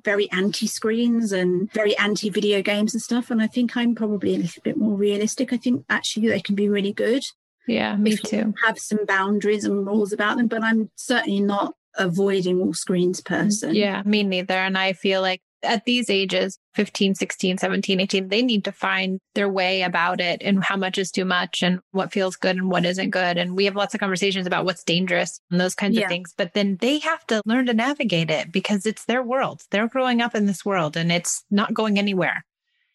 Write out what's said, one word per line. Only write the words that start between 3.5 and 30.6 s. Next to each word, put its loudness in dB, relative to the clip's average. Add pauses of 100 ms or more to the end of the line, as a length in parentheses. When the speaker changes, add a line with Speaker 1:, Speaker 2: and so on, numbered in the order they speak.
Speaker 1:
I'm 2
probably 0
a 0
little -4
bit -2
more 2
realistic. 0
I 0
think -2
actually -2
they 0
can -2
be 2
really 0
good 0 (440)
Speaker 2:
Yeah, 0
me 4
Speaker 1:
if 0
you -6 (140)
Speaker 2:
too. 0 (120)
Speaker 1:
have 2
some -2
boundaries 2
and 0
rules 0
about 0
them, 2
but -2
I'm 2
certainly 0
not 0 (240)
avoiding 2
all 0
screens 0
person. 0
Speaker 2:
Yeah, 0
me 2
neither. 0
And 0
I 0
feel 0
like 0 (240)
at 0
these 0
ages, 0 (160)
fifteen, 2
sixteen, -2
seventeen, 0
eighteen, -2
they 0
need 2
to -4
find -2 (120)
their 2
way 2
about 0
it -2
and 2
how 0
much -2
is -2
too -2
much -2
and 2 (120)
what -2
feels -2
good 0
and -2
what 2
isn't -2
good. 0
And -4
we 2
have 0
lots -2
of -6
conversations 0
about 0
what's -4
dangerous 0 (100)
and 2
those 0
kinds 0
Speaker 1:
Yeah. 2
Speaker 2:
of -2
things. -6
But -4
then 0
they 2
have -4
to 0
learn 2
to 2
navigate 0
it -2
because 0
it's -4
their 0
world. -2 (100)
They're 0
growing 0
up -2
in 2
this -2